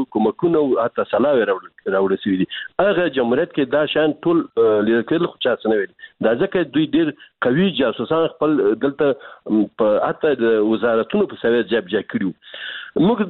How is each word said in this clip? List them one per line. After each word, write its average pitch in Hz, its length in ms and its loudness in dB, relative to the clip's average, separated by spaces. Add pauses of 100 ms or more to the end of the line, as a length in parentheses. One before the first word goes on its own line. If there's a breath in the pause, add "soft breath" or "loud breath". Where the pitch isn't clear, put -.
(160)
کومکونو 135 460 0
او 143 80 2 (140)
حتی 117 260 -2
سلاوې 113 400 2
راوړل، 95 460 -4
راوړل 95 280 0
شوي 95 180 0
دي. 87 60 -2 (360 loud breath)
هغه 180 240 2 (100)
جمهوریت 131 380 0
کې 135 180 -2
دا 147 80 2 (140)
شیان 151 180 2 (140)
ټول، 170 120 2 (460)
لیدل 113 240 2
کېدل، 165 240 0
خو - 140 -10
چا 117 80 0
څه 110 180 -2
نه 104 80 2
ویل. 92 100 -6 (360 loud breath)
دا 113 60 2 (120)
ځکه 175 320 -2
دوی 156 180 2
ډېر 165 120 2 (400 loud breath)
قوي 160 200 2 (140)
جاسوسان 143 560 0
خپل 151 200 0 (280)
دلته، 139 260 0 (720 loud breath)
په 104 240 2
حتی 160 260 -2 (120)
د 113 120 2 (140)
وزارتونو 113 640 0
په - 80 -10
سویه 117 320 0
جابجا 98 320 -2
کړي 107 180 -4
وو. - 840 -6
موږ 214 220 0